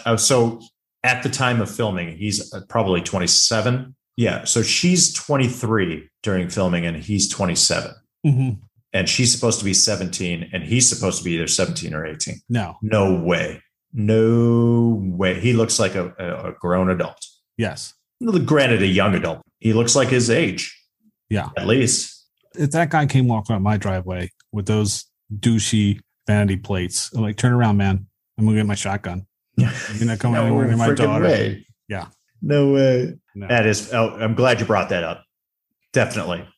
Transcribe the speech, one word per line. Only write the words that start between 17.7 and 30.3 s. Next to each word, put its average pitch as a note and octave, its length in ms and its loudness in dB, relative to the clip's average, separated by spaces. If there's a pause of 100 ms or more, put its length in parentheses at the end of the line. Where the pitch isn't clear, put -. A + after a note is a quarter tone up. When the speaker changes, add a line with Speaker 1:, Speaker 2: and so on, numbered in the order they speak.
Speaker 1:
Well, A3 180 0
granted, B2+ 440 4
a G2 40 4
young F#2+ 280 2
adult. E2 280 -4 (160)
He A2 160 2
looks A#2+ 200 2
like C3 140 4
his A#2+ 220 2
age. A#2 440 -2 (540)
Speaker 2:
Yeah. G2+ 300 -2
Speaker 1:
At - 80 -6
least. - 600 0 (320)
Speaker 2:
If C#3+ 120 0
that E3 180 2
guy D#3+ 180 2
came C3 220 2
walking A2+ 280 -2
up F#2+ 60 -2
my G#2 140 2
driveway F#2 540 -4 (220)
with G#2 140 -6
those G#2+ 380 0 (300)
douchey G#2 680 2 (260)
vanity G#2 300 2
plates, F2+ 580 -6
I'm A#2 80 -2
like, G#2+ 140 -4
"Turn B2 160 2
around, A#2+ 240 4
man. G2 300 2 (320)
I'm A2 80 2
gonna A2 100 4
get G#2+ 100 2
my G2+ 80 -2
shotgun. F#2+ 520 -6 (140)
Speaker 1:
<laughs> - 160 -20
Speaker 2:
You're A#2+ 120 4 (380)
not A2+ 140 -2
coming A#2+ 160 0